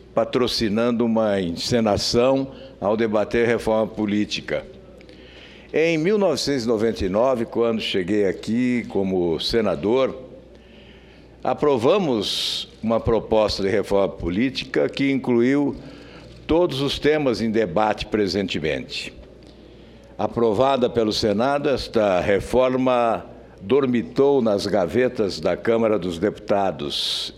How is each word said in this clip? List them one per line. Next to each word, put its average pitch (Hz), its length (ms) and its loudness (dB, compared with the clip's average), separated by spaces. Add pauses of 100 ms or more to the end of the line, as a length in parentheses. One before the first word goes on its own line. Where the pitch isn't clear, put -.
(140)
patrocinando 117 880 0
uma 110 360 2
encenação 117 1120 0 (260)
ao 101 160 0
debater 110 520 0
reforma 110 400 2
política. 101 800 -4 (1040)
Em 160 260 2
mil 196 200 0
novecentos 139 460 0
e 113 40 -4
noventa 110 360 0
e 95 40 -2
nove, 113 380 2
quando 113 340 -2
cheguei 101 460 0
aqui 120 640 -2
como 90 520 -2
senador, 107 760 0 (1300)
aprovamos 135 1300 0 (140)
uma 113 180 0
proposta 107 600 2
de 98 60 0
reforma 98 400 2
política 127 800 -2
que 139 220 -2
incluiu 131 640 2 (720)
todos 151 340 2
os 139 180 -2
temas 139 420 2
em 113 100 0
debate 107 560 0
presentemente. 87 1040 -2 (1040)
Aprovada 117 720 2
pelo 110 240 0
Senado, 127 560 0
esta 104 520 2
reforma 120 1040 2 (360)
dormitou 131 800 2
nas 104 260 2
gavetas 101 760 0
da 87 160 0
Câmara 113 420 2
dos 85 200 -6
Deputados 92 1200 -2